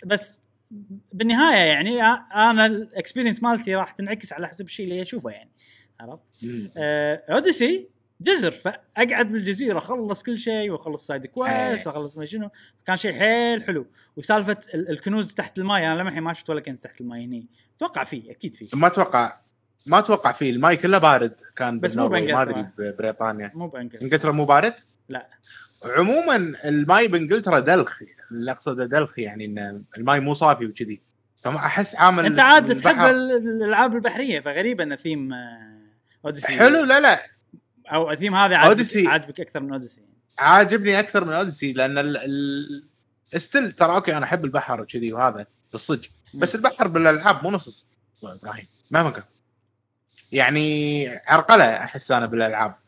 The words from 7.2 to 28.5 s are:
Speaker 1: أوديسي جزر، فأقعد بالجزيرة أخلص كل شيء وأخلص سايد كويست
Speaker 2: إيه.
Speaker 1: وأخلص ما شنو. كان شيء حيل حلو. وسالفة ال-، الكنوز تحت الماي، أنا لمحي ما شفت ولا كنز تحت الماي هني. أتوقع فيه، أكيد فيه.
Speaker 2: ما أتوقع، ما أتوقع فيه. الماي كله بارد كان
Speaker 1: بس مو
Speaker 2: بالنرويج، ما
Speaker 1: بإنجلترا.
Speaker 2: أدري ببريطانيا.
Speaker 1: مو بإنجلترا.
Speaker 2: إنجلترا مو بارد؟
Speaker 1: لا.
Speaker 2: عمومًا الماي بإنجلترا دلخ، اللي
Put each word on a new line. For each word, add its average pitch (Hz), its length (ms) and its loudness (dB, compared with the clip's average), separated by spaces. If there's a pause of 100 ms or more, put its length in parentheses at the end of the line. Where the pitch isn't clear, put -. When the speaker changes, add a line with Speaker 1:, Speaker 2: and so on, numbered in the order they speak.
Speaker 1:
أوديسي 302 580 0 (320)
جزر، 214 300 0
فأقعد 214 840 -4
بالجزيرة 202 460 -4
أخلص 214 440 -8
كل 240 160 -8
شيء 214 320 -6
وأخلص 151 360 -10
سايد 135 200 -10
كويست 254 260 -6
Speaker 2:
إيه. 254 340 -4
Speaker 1:
وأخلص 147 320 -10
ما 151 60 -12
شنو. 202 260 -10 (360)
كان 185 100 -2
شيء 190 160 -4
حيل 226 500 0
حلو. 160 240 -6 (300)
وسالفة 208 400 -2 (180)
ال-، 175 160 -6
الكنوز 196 440 -6
تحت - 240 -8
الماي، 190 280 -2
أنا 160 160 -2
لمحي 165 180 -6
ما 165 120 -6
شفت - 180 -10
ولا 151 100 -4
كنز 131 180 -14
تحت - 220 -20
الماي 120 240 -12
هني. 120 220 -12 (300)
أتوقع - 280 -6
فيه، - 260 -14
أكيد - 240 -14
فيه. 107 200 -20
Speaker 2:
ما 151 120 4
أتوقع، 170 540 0 (460)
ما 170 120 4
أتوقع 208 340 2
فيه. 135 180 -2
الماي 151 260 2
كله 190 220 2
بارد 131 340 4 (240)
كان 120 240 -4
Speaker 1:
بس - 160 -4
مو 262 120 0
Speaker 2:
بالنرويج، 170 260 0
ما 131 100 2
Speaker 1:
بإنجلترا. 120 340 -8
Speaker 2:
أدري 104 140 -6
ببريطانيا. 107 640 -6
Speaker 1:
مو 165 140 -12
بإنجلترا. 120 340 -14
Speaker 2:
إنجلترا 147 300 0
مو 147 120 0
بارد؟ 151 300 4 (340)
Speaker 1:
لا. 127 200 -10 (560)
Speaker 2:
عمومًا 240 520 2 (280)
الماي 151 440 2
بإنجلترا 175 520 2
دلخ، 151 420 2 (280)
اللي 120 200 -8